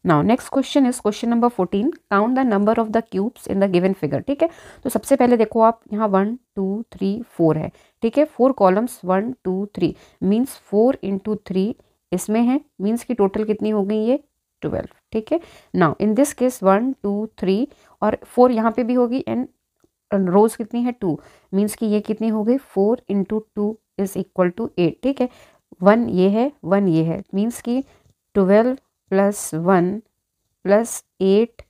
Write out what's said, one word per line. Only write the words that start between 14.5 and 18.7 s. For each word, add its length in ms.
ट्वेल्व। 260
ठीक 200
है, 80
now 160
in 160
this 200
case 240
वन, 300
टू, 260
थ्री 300
और 220
फ़ोर 280
यहाँ 240